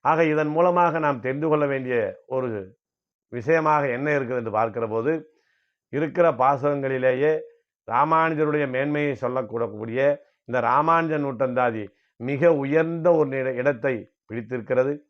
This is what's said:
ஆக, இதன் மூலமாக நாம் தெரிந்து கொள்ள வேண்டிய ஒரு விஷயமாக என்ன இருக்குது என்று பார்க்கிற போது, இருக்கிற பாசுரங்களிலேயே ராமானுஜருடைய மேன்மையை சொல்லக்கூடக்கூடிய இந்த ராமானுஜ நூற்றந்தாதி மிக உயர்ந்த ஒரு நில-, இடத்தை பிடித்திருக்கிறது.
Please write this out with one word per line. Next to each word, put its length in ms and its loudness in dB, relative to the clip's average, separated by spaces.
ஆக, 240 4
இதன் 240 0
மூலமாக 500 2
நாம் 220 0
தெரிந்து 280 -2
கொள்ள 180 2
வேண்டிய 600 -2
ஒரு 500 -6
விஷயமாக 600 0
என்ன 300 -2
இருக்குது 180 -4
என்று 140 -4
பார்க்கிற 360 0
போது, 460 -2
இருக்கிற 440 2
பாசுரங்களிலேயே 1080 0
ராமானுஜருடைய 760 2
மேன்மையை 520 -2
சொல்லக்கூடக்கூடிய 960 -2
இந்த 160 -2
ராமானுஜ 580 2
நூற்றந்தாதி 680 -2
மிக 380 2
உயர்ந்த 580 0
ஒரு 160 4
நில-, 240 -4
இடத்தை 580 -2
பிடித்திருக்கிறது. 840 -2